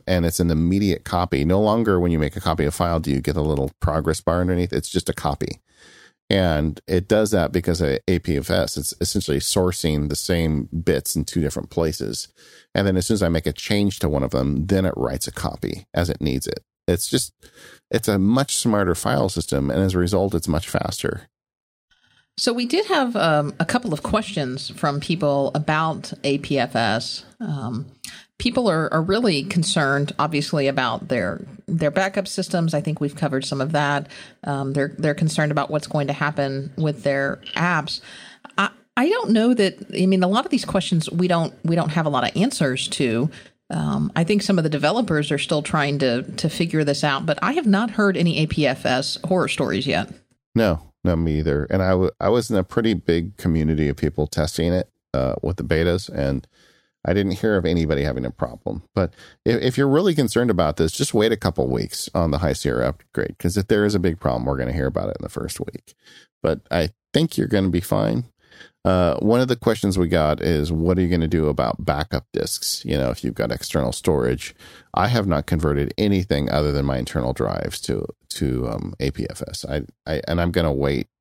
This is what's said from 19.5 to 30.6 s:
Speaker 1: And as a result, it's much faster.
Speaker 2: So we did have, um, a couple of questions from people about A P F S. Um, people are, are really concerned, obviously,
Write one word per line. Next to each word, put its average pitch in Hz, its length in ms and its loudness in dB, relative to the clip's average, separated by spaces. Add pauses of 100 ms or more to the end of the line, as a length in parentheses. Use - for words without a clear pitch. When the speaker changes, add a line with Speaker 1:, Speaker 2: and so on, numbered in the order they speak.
Speaker 1:
And 69 120 0
as 95 120 2
a 92 40 2
result, 90 360 2
it's 82 140 -2
much 80 220 -2
faster. - 540 -4 (1120)
Speaker 2:
So 247 160 -2
we 247 120 -2
did 339 200 0
have, 277 320 0
um, 151 420 2
a 165 60 -16
couple 240 280 -2
of 147 100 -6
questions 147 640 -4
from 143 320 -2
people 143 520 0
about 156 600 -2 (100)
A 139 140 0
P 143 200 -2
F 123 200 -2
S. 113 480 -2 (160)
Um, 139 460 -6 (520)
people 240 300 0
are, 160 240 0
are 160 80 4
really 190 420 2
concerned, 147 760 2
obviously, 147 520 0